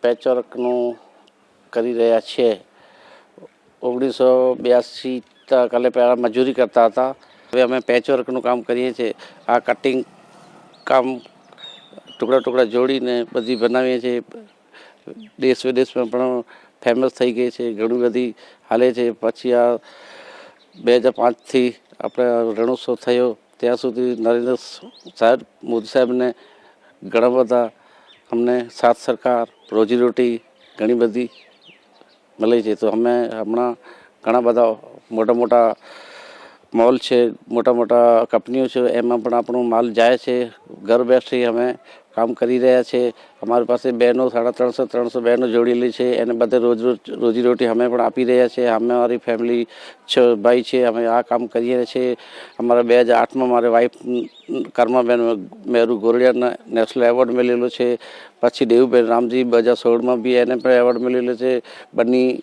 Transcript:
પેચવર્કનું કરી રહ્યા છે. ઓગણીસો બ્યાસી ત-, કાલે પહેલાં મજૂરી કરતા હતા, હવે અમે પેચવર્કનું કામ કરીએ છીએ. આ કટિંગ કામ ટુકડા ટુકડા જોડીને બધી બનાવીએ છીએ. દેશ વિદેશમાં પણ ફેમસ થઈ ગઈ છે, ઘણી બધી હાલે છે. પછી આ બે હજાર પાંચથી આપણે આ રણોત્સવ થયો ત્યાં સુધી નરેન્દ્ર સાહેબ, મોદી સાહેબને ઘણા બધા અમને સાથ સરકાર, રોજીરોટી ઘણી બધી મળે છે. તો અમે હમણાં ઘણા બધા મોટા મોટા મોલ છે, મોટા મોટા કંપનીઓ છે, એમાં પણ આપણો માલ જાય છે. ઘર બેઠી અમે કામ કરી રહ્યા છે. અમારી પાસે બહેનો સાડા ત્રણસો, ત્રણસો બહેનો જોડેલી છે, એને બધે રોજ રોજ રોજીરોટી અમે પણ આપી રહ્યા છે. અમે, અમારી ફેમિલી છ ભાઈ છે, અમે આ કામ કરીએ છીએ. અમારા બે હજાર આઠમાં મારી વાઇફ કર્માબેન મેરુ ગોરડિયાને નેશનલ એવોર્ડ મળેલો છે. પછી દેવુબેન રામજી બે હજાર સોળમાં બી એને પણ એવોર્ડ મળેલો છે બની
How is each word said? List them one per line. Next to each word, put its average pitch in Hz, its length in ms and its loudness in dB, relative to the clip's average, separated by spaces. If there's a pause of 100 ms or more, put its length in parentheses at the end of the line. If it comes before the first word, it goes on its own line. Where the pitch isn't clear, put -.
પેચવર્કનું 123 920 -2 (760)
કરી 120 200 -2
રહ્યા 117 280 2
છે. - 280 -2 (1300)
ઓગણીસો 127 480 0 (260)
બ્યાસી 123 640 -2 (300)
ત-, 127 240 2
કાલે 123 180 0
પહેલાં 120 320 2
મજૂરી 123 320 0
કરતા 120 360 2
હતા, 127 220 -2 (420)
હવે 123 80 2
અમે 127 180 0
પેચવર્કનું 123 640 -2
કામ 123 200 -2
કરીએ 123 320 -4
છીએ. 113 220 -6 (320)
આ 120 120 2
કટિંગ 127 460 -2 (800)
કામ 131 220 2 (1040)
ટુકડા 127 280 0
ટુકડા 123 260 0
જોડીને 123 500 -2 (180)
બધી 123 220 -4
બનાવીએ 123 440 -2
છીએ. 123 220 -6 (1160)
દેશ 127 260 0
વિદેશમાં 127 440 -2
પણ 123 340 -4 (380)
ફેમસ 123 320 0
થઈ 123 180 -2
ગઈ 120 200 -4
છે, - 220 -8
ઘણી 113 300 -2
બધી 120 280 -2 (380)
હાલે 117 240 2
છે. 120 180 -2
પછી 117 420 -4
આ 120 180 2 (1040)
બે 120 220 2
હજાર 120 140 0
પાંચથી 123 560 0 (300)
આપણે 117 260 -4
આ 120 160 0 (120)
રણોત્સવ 120 420 -4
થયો 123 340 0 (280)
ત્યાં 120 200 -2
સુધી 123 420 -4
નરેન્દ્ર 120 380 0 (580)
સાહેબ, 117 240 2 (240)
મોદી 113 240 -4
સાહેબને 127 400 0 (760)
ઘણા 113 260 2
બધા 123 380 0 (640)
અમને 120 240 0 (140)
સાથ 117 300 0
સરકાર, 120 460 -2 (260)
રોજીરોટી 120 600 0 (440)
ઘણી 110 160 0
બધી 120 360 -2 (1120)
મળે 117 220 2
છે. 107 140 -2
તો 107 160 0
અમે 117 220 2 (180)
હમણાં 113 420 -4 (500)
ઘણા 120 180 2
બધા 117 300 2 (400)
મોટા 113 220 0
મોટા 117 340 2 (1040)
મોલ 117 240 4
છે, 123 220 0 (280)
મોટા 120 260 0
મોટા 120 520 4
કંપનીઓ 123 420 -2
છે, 127 120 -4 (120)
એમાં 120 300 -2
પણ 117 120 -4
આપણો 120 300 -2
માલ 117 280 0
જાય 117 260 4
છે. 123 180 -4 (480)
ઘર 117 200 2
બેઠી 123 420 0
અમે 117 220 -2 (440)
કામ 117 220 -2
કરી 123 260 -2
રહ્યા 127 240 4
છે. 123 300 -2 (280)
અમારી 120 240 0
પાસે 123 260 -2
બહેનો 120 380 2
સાડા 117 220 -2
ત્રણસો, 123 340 -2
ત્રણસો 120 360 -4
બહેનો 120 260 0
જોડેલી 120 440 0
છે, 123 160 -2 (100)
એને 117 160 -2
બધે 117 260 0
રોજ 120 220 0
રોજ 120 180 -2 (220)
રોજીરોટી 120 500 0
અમે 117 160 0
પણ 120 140 -2
આપી 120 240 -2
રહ્યા 123 220 2
છે. 123 200 -4
અમે, 117 260 0
અમારી 120 240 0
ફેમિલી 117 460 -4 (440)
છ - 80 -4 (200)
ભાઈ 120 280 2
છે, 127 220 0
અમે 117 200 -2
આ 117 160 2
કામ 117 260 -2
કરીએ 120 380 -2
છીએ. 127 320 -4 (420)
અમારા 120 240 2
બે 117 200 2
હજાર 117 180 2
આઠમાં 127 280 -2
મારી 120 180 2
વાઇફ 117 280 2 (760)
કર્માબેન 120 480 0 (440)
મેરુ 117 340 0
ગોરડિયાને 123 500 2 (180)
નેશનલ 117 360 -2
એવોર્ડ 120 280 2
મળેલો 123 380 0
છે. 123 180 -4 (540)
પછી 123 240 0
દેવુબેન 120 400 4
રામજી 120 380 0
બે 117 180 0
હજાર 117 140 2
સોળમાં 120 460 0
બી 123 140 0
એને 123 200 2
પણ 127 160 0
એવોર્ડ 123 280 4
મળેલો 123 360 -2
છે 127 160 -2 (420)
બની 127 360 2 (140)